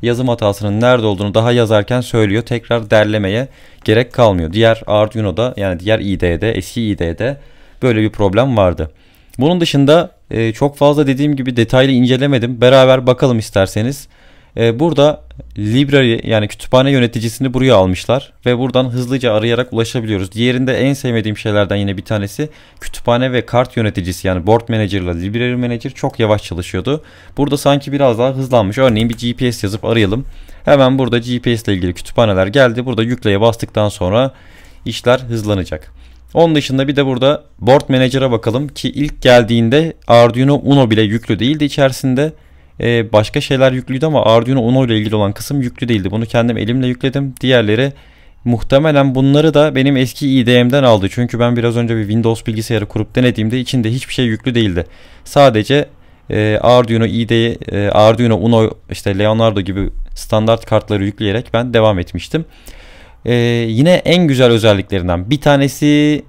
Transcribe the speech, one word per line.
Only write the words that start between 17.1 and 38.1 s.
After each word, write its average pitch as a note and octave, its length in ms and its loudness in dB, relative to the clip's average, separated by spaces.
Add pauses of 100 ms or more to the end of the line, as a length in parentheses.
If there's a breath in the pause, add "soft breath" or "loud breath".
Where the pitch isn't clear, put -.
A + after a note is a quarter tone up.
buraya B2+ 220 4
almışlar F#2+ 580 0 (120)
ve B2 120 0
buradan B2+ 320 -2
hızlıca B2 440 -2
arayarak A#2 400 -2
ulaşabiliyoruz. A2 580 -4
Diğerinde B2 460 -2
en C3+ 160 0
sevmediğim A2+ 440 -4
şeylerden G#2 380 -2
yine G2+ 220 -4
bir G2+ 80 -12
tanesi A2 440 -6 (320 soft breath)
kütüphane B2 500 -2
ve B2 140 -2
kart - 320 -2
yöneticisi, G2 500 -4
yani F2+ 200 -2
board A2 220 2
manager G#2 320 -2
ile F2 200 -6
library A#2 340 -4
manager B2 360 -6
çok - 280 -8
yavaş G#2+ 240 0
çalışıyordu. F#2 600 -6 (340 loud breath)
Burada C#3+ 200 -2
sanki C#3+ 340 0
biraz C3+ 280 0
daha B2 100 2
hızlanmış. B2+ 480 0
Örneğin A#2 320 2
bir A2+ 80 -6
G A#2+ 160 -4
P B2 180 -2
S A2 160 -6
yazıp G#2 180 -8
arayalım. A2+ 400 0 (400 soft breath)
Hemen C3+ 340 4
burada A#2+ 180 0
G B2 220 -4
P A#2+ 180 -2
S G#2+ 140 -4
ile G2 60 0
ilgili F2+ 160 -4
kütüphaneler G2 540 0
geldi. A#2+ 380 2
Burada A2+ 180 -2
yükleye A2+ 380 -2
bastıktan A2 480 0
sonra A2 420 -2 (540 soft breath)
işler A#2+ 340 0
hızlanacak. G#2 720 -6 (420 soft breath)
Onun E3 220 2
dışında C3+ 320 -2
bir C#3+ 80 -2
de C#3 100 0
burada C3+ 380 0 (160)
board C3 300 4
manager'a C3 420 0